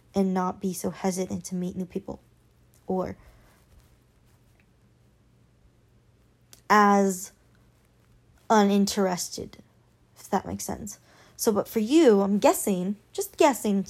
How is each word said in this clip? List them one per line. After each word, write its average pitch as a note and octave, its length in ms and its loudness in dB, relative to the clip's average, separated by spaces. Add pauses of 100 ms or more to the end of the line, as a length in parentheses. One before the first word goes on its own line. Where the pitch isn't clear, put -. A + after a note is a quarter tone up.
(140)
and F#3+ 200 0
not F#3 280 -4
be F#3 120 -6
so F#3 180 -10
hesitant F#3 540 -6
to F#3 100 -12
meet F3+ 200 -8
new F#3 100 -8
people - 340 -12 (680)
or F#3 300 -6 (3500)
as G3+ 640 4 (1160)
uninterested, G3+ 1080 0 (600)
if - 100 -20
that G3 160 -2
makes G3 180 -10
sense. - 360 -12 (360)
So, - 160 -2
but G3+ 160 -2
for - 120 -4
you, A#3 420 6
I'm G3 180 0
guessing, G3+ 560 0 (160)
just - 240 -10
guessing, G#3+ 540 2